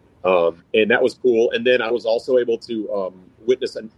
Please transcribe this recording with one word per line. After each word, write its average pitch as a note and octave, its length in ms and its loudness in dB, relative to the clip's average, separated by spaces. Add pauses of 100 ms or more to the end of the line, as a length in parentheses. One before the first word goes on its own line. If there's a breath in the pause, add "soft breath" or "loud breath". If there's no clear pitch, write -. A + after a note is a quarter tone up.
(240)
Um, E2+ 380 0 (120)
and A2 160 2
that C3 120 2
was B2+ 120 0
cool. A#2+ 380 2
And A#2 140 -4
then B2 160 2
I A2+ 80 -4
was A#2+ 160 -4
also A#2+ 320 0
able A#2 200 -2
to, G#2+ 340 -8
um, F#2+ 220 -6 (320)
witness B2+ 300 -2
an, A2 220 -14